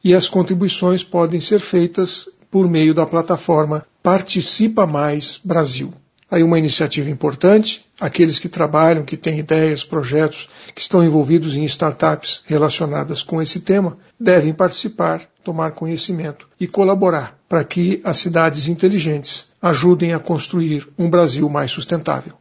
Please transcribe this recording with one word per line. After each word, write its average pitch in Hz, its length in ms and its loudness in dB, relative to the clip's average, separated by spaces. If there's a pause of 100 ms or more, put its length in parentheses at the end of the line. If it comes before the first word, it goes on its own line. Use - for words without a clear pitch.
E 180 100 6
as 185 140 4
contribuições 180 760 0
podem 170 360 -2
ser 202 200 0
feitas 180 680 -2 (220)
por 190 180 2
meio 156 260 4
da 156 120 2
plataforma 156 800 0 (160)
Participa 190 880 2
Mais 147 560 -2
Brasil. 143 500 -2 (380)
Aí 170 120 4
uma 165 160 4
iniciativa 147 500 -2
importante, 165 760 0 (140)
aqueles 160 380 0
que - 100 -8
trabalham, 160 560 2
que 135 140 -10
têm 156 220 -4
ideias, 156 440 0
projetos, 147 640 -2 (280)
que - 60 -14
estão 175 220 2
envolvidos 156 520 2
em 147 100 -2
startups 156 800 -2
relacionadas 147 760 -2
com 160 180 -4
esse 160 180 -6
tema, 190 380 0 (220)
devem 175 340 4
participar, 170 680 -2 (200)
tomar 160 280 -4
conhecimento 160 760 -8 (120)
e 180 80 -4
colaborar 190 680 0 (140)
para 160 140 0
que 175 400 -2
as 185 140 -2
cidades 165 500 0
inteligentes 160 800 -2 (120)
ajudem 170 540 2
a 156 60 -2
construir 160 680 -4 (100)
um 170 120 0
Brasil 156 400 2
mais 143 220 -4
sustentável. 156 680 -6